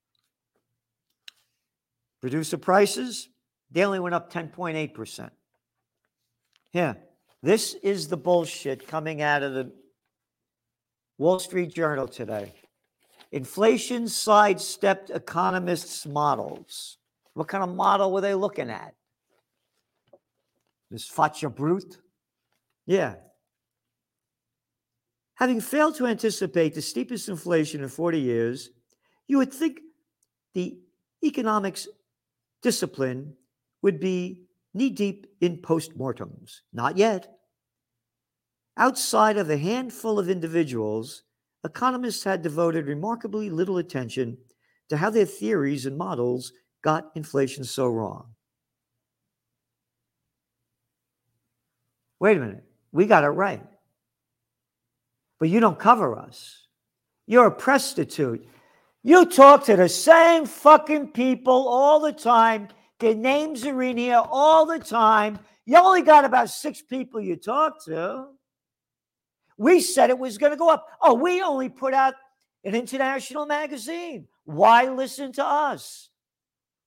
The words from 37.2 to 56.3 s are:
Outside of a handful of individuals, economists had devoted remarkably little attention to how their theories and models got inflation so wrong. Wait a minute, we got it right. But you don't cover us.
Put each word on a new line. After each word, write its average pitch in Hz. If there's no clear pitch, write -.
Outside 220
of 170
a 151
handful 220
of 180
individuals, 139
economists 247
had 190
devoted 165
remarkably 208
little 180
attention 127
to 151
how 185
their 214
theories 147
and 135
models 127
got 156
inflation 139
so 127
wrong. 113
Wait 196
a 147
minute, 107
we 180
got 175
it 143
right. 165
But 160
you 220
don't 202
cover 196
us. -